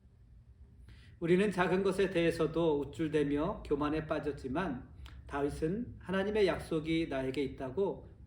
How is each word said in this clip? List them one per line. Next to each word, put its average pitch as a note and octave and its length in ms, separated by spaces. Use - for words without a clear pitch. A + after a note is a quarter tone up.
우리는 F#3 320
작은 F3+ 320
것에 F#3+ 280
대해서도 E3 680
우쭐대며 D3 840
교만에 D3 420
빠졌지만, C#3+ 800
다윗은 D#3+ 720
하나님의 G3 480
약속이 D#3+ 600
나에게 C3+ 340
있다고 C3+ 720